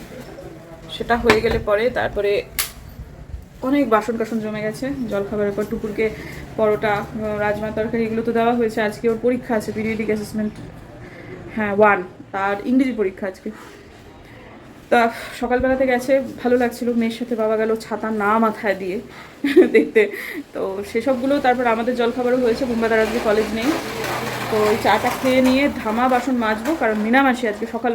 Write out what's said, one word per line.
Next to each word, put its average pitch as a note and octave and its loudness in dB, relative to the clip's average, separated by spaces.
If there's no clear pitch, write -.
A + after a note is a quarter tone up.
সেটা A#3 -2
হয়ে A3+ 4
গেলে A3+ 0
পরে G#3+ 2
তারপরে G3 0
অনেক C#4 2
বাসন A3 2
কাসন A3+ -2
জমে G#3+ -6
গেছে। G#3+ -4
জল G3+ -2
খাবারের G#3 0
পর G#3 -2
টুকুরকে G#3+ -2
পরোটা, G#3+ 2
রাজমা G#3 -2
তরকারি A3+ -2
এগুলো A3+ -2
তো A#3 -2
দেওয়া A#3 2
হয়েছে। A#3 0
আজকে G#3+ -2
ওর A3 0
পরীক্ষা B3 0
আছে, G#3+ -2
পিরিয়ডিক A3 -2
অ্যাসেসমেন্ট, G#3+ -2
হ্যাঁ, G#3+ -2
ওয়ান, G3+ 6
তার G3 -2
ইংরেজি B3+ 2
পরীক্ষা G3+ -4
আজকে। F#3+ -8
তা A#3+ 6
সকালবেলাতে B3+ 2
গেছে, B3 2
ভালো B3 4
লাগছিল, A#3+ 0
মেয়ের A3+ 0
সাথে A#3+ -4
বাবা A3 0
গেল A3 0
ছাতা A3 -6
না G#3+ 2
মাথায় A3 0
দিয়ে F#3+ -6
<laughs> C#4 6
দেখতে। - 6
তো F#3+ -4
সেসবগুলো, B3+ 2
তারপর B3 2
আমাদের A#3 0
জলখাবারও A#3+ 2
হয়েছে, B3 2
বুম্বাদার A3+ 2
আজকে A3 2
কলেজ G#3+ 2
নেই। A#3 0
তো A3 2
ওই G#3+ 4
চাটা G#3+ 2
খেয়ে C4 4
নিয়ে C4 4
ধামা A#3 0
বাসন B3+ 2
মাজবো, A3+ 0
কারণ A3 2
মিনামাসি B3 2
আজকে G#3 -4
সকাল A#3 -2